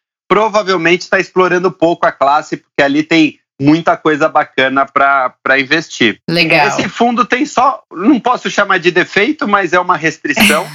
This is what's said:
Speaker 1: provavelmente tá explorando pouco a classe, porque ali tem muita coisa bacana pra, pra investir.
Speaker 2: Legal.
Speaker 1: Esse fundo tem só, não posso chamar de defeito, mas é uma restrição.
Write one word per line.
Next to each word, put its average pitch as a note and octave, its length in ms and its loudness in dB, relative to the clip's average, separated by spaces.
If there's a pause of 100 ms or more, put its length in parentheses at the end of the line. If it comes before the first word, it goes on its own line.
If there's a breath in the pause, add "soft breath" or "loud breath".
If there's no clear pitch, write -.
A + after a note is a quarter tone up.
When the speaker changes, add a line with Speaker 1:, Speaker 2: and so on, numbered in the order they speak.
(280)
Speaker 1:
provavelmente F#3 800 0
tá G3 100 0
explorando F3+ 500 0
pouco E3 360 -2
a D#3+ 60 2
classe, D3 460 -2
porque - 240 -4
ali C#3+ 220 2
tem D#3 360 0 (220)
muita E3 360 2
coisa D#3 320 0
bacana C#3 560 0
pra, C#3 480 0 (100)
pra C3+ 160 2
investir. C3 600 -2 (100)
Speaker 2:
Legal. D#3+ 380 2
Speaker 1:
Esse C#3 200 -4
fundo A#3+ 380 -2
tem B3+ 200 -2
só, - 460 -2
não A3 280 0
posso A#3 300 -4
chamar G3 280 0
de E3+ 120 0
defeito, G3 580 -2
mas G3 260 0
é F3+ 60 2
uma F3+ 180 0
restrição. D#3+ 760 0